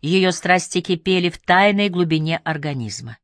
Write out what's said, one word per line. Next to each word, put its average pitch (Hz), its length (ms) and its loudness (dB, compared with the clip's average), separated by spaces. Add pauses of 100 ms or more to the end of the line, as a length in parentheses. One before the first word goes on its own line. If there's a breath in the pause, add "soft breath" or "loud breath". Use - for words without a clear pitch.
ее 185 320 2
страсти 180 480 0
кипели 180 480 0
в 165 80 -14
тайной 202 500 2
глубине 165 560 -2
организма. 135 800 -8